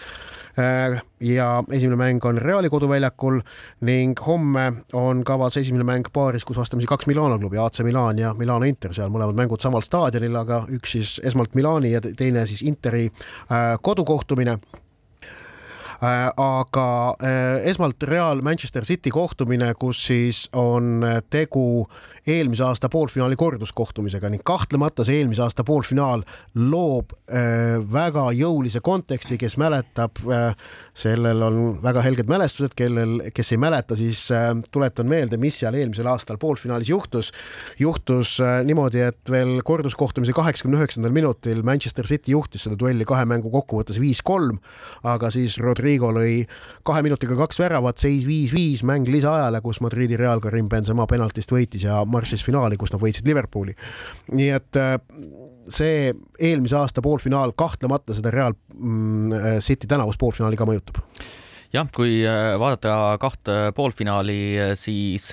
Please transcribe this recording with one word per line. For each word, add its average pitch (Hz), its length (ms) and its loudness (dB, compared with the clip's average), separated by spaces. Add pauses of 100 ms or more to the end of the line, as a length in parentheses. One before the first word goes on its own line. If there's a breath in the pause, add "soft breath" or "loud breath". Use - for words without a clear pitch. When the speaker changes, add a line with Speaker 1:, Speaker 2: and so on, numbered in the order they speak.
(560 loud breath)
Speaker 1:
Äh, 127 400 2 (240)
ja 120 300 2 (180)
esimene 127 320 2
mäng 127 240 2
on 120 160 2
Reali 170 320 2
koduväljakul 139 720 0 (420 loud breath)
ning 127 400 2
homme 143 460 2 (260)
on 127 320 0
kavas 131 320 0
esimene 127 240 0
mäng 123 320 0
paaris, 131 320 0
kus 123 140 -2
vastamisi 120 260 -2
kaks 143 240 -2
Milano 143 300 2
klubi, 101 180 -2
A 113 80 4
C 117 160 -2
Milan 117 400 2
ja 113 100 0
Milano 117 300 0
Inter, 113 320 -2
seal 101 160 -4
mõlemad 107 240 0
mängud 113 240 0
samal 123 240 0
staadionil, 120 560 0
aga 117 320 -2
üks 123 240 -6
siis 110 180 -2 (140)
esmalt 123 320 0
Milani 139 380 2
ja - 80 0
te-, 113 100 -8
teine 120 320 0
siis 104 160 -6
Interi, 120 460 0 (420 loud breath)
äh, 117 320 2
kodukohtumine. 139 720 0 (1400 loud breath)
Äh, 123 320 0 (100)
aga, 127 840 0
äh, 131 480 0
esmalt 160 320 -2
Real 151 400 0
Manchester 147 400 -4
City 175 320 -2
kohtumine, 123 540 0 (100)
kus 127 300 -2
siis 120 320 2 (100)
on, 120 560 2
äh, 117 140 0 (100)
tegu 127 560 2 (400 loud breath)
eelmise 135 380 2
aasta 127 240 0
poolfinaali 135 480 0
korduskohtumisega 107 960 -2
ning 104 100 -4
kahtlemata 147 640 0
see 143 160 2
eelmise 120 240 0
aasta 117 180 -2
poolfinaal 131 600 0 (340 loud breath)
loob, 135 560 0 (160)
äh, 117 500 2
väga 143 540 0
jõulise 127 500 0
konteksti, 143 540 -2
kes 110 240 -4
mäletab, 131 640 -2
äh, 120 300 0 (420 loud breath)
sellel 113 480 2
on 113 140 2 (240)
väga 123 180 2
helged 123 300 2
mälestused, 151 440 0
kellel, 117 580 0
kes - 200 -2
ei 110 80 2
mäleta, 143 340 0
siis, 113 380 -2
äh, 117 160 2 (220)
tuletan 127 360 0
meelde, 131 300 2
mis 139 240 0
seal 117 160 -2
eelmisel 117 340 -2
aastal 113 300 -4
poolfinaalis 123 480 -2
juhtus. 156 420 -2 (480 loud breath)
Juhtus, 127 600 0
äh, 127 240 2
niimoodi, 131 400 2
et 123 260 -4
veel 127 320 2
korduskohtumise 135 720 0
kaheksakümne 151 480 0
üheksandal 117 340 0
minutil 117 480 0
Manchester 127 460 -2
City 143 220 0
juhtis 143 340 -2
seda 107 140 -4
duelli 123 260 2
kahe 131 240 2
mängu 113 240 -2
kokkuvõttes 110 480 -2
viis 139 240 2
kolm, 156 340 2 (440 loud breath)
aga 117 260 0
siis 120 320 -2
Rodrigo 123 480 2
lõi 117 380 2 (360 loud breath)
kahe 151 220 2
minutiga 127 320 0
kaks 156 240 0
väravat, 139 400 0
seis 143 240 2
viis 151 300 0
viis, 156 260 0
mäng 131 240 2
lisaajale, 139 560 2
kus 113 240 -4
Madridi 117 320 0
Real 120 240 2
Karim 110 280 0
Benzema 110 360 0
penaltist 113 480 0
võitis 113 320 0
ja 104 160 2 (140)
marssis 117 320 -2
finaali, 123 320 2
kus 104 160 -4
nad 98 80 -2
võitsid 110 240 0
Liverpooli. 107 480 -2 (560 loud breath)
Nii 139 240 2
et, 135 240 -2
äh, 131 160 2 (720)
see 151 460 0 (260)
eelmise 143 400 2
aasta 127 240 0
poolfinaal 135 560 2
kahtlemata 135 560 -2
seda 110 160 -2
Real, 123 240 2 (180)
mm, 110 600 0
äh, 110 260 2
City 127 320 -2
tänavust 113 300 0
poolfinaali 110 340 0
ka 110 140 0
mõjutab. - 340 -4 (720 loud breath)
Speaker 2:
Jah, 139 160 -2
kui, 117 320 2
äh, 110 320 2
vaadata 107 640 2
kahte 104 560 -2
poolfinaali, 104 600 0 (200)
äh, 101 140 0 (100)
siis, 101 540 -4